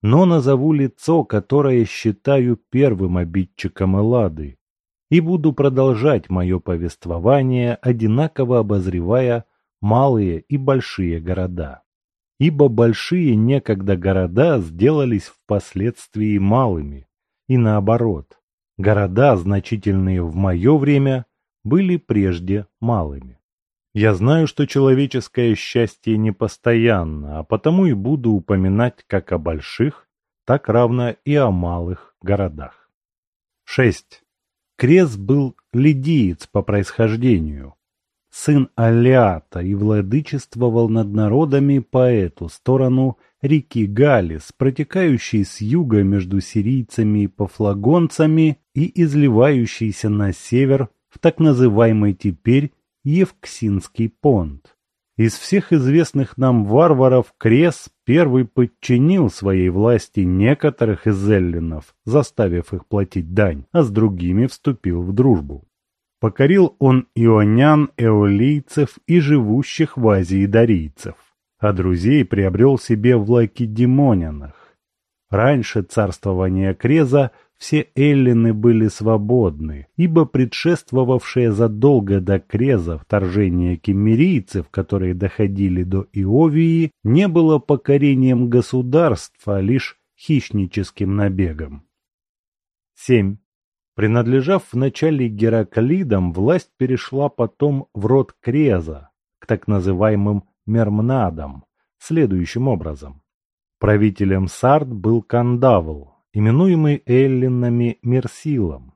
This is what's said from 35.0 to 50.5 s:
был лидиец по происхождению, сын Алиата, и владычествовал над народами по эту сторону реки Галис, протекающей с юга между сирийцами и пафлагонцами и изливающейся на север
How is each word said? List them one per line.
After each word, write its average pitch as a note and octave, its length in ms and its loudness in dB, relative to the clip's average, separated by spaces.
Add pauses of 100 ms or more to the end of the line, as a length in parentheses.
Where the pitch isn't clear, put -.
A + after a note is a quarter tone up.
был B2+ 400 -2 (160)
лидиец C3 760 0
по G2+ 140 -2
происхождению, G2+ 1120 -2 (560)
сын C#3+ 440 0
Алиата, A#2 840 2
и F#2+ 160 -4
владычествовал A2+ 1120 -2
над A2 220 0
народами C#3 720 2
по B2+ 300 0
эту F#2 380 -2
сторону C3 720 -2 (240)
реки C3+ 440 -2
Галис, G2+ 720 0
протекающей C3+ 840 -2
с - 160 -10
юга A2+ 440 0
между G2 360 0
сирийцами G#2+ 840 -2
и G2 40 -2
пафлагонцами D3+ 1300 0 (140)
и E3+ 300 -2
изливающейся B2+ 1040 0
на G#2 240 0
север C3 580 0 (200)